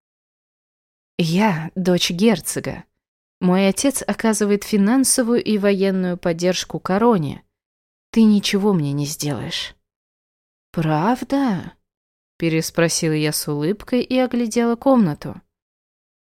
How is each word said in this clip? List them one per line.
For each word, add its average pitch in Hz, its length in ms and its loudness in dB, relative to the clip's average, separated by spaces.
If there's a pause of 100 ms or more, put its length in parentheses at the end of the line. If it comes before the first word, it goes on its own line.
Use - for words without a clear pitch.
(1200)
«Я – 170 540 0
дочь 180 380 0
герцога. 180 720 -2 (560)
Мой 190 280 2
отец 262 380 0
оказывает 208 560 0
финансовую 233 800 2
и 214 160 0
военную 190 580 0
поддержку 175 640 -2
короне. 196 640 0 (720)
Ты 226 100 4
ничего 208 500 4
мне 147 200 0
не 143 120 -2
сделаешь». 147 680 -6 (960)
«Правда?» 202 1000 -2 (640)
переспросила 160 800 0
я 151 180 0
с - 160 -6
улыбкой 160 540 -2
и - 140 -2
оглядела 240 600 0
комнату. 226 640 0 (840)